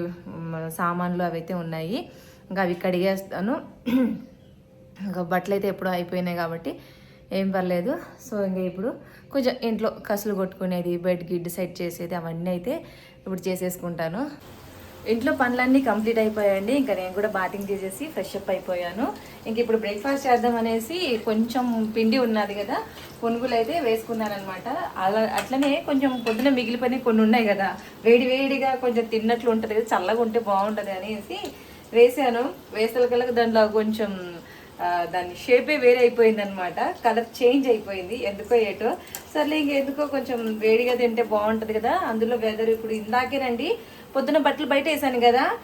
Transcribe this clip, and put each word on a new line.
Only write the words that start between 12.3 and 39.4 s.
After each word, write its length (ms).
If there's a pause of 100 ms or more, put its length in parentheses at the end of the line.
అయితే 240 (440)
ఇప్పుడు 320
చేసేసుకుంటాను. 840 (760)
ఇంట్లో 260
పనులన్నీ 480
కంప్లీట్ 380
అయిపోయాయండి. 540
ఇంకా 200
నేను 200
కూడా 140
బాతింగ్ 440
చేసేసి 360
ఫ్రెష్ 280
అప్ 140
అయిపోయాను. 640 (340)
ఇంక 120
ఇప్పుడు 180
బ్రేక్ఫాస్ట్ 500
చేద్దాం 280
అనేసి 720
కొంచెం 680
పిండి 220
ఉన్నది 360
కదా, 300 (400)
పునుగులు 320
అయితే 240
వేసుకున్నాను 540
అనమాట. 440 (200)
అలా, 220
అట్లనే 640
కొంచెం 420
పొద్దున 220
మిగిలిపోయినవి 520
కొన్ని 220
ఉన్నాయి 240
కదా, 300 (280)
వేడి 200
వేడిగా 500
కొంచెం 300
తిన్నట్లు 460
ఉంటది 240
కదా, 220
చల్లగా 240
ఉంటే 180
బాగుంటది 520
అనేసి 600 (420)
వేసాను. 560 (240)
వేసలకల్లా 520
దాంట్లో 420
కొంచెం, 720 (420)
ఆ, 220
దాని 320
షేపే 420
వేరే 220
అయిపోయింది 420
అనమాట, 380
కలర్ 640
చేంజ్ 240
అయిపోయింది 560
ఎందుకో 320
ఏటో. 420 (380)
సర్లే, 220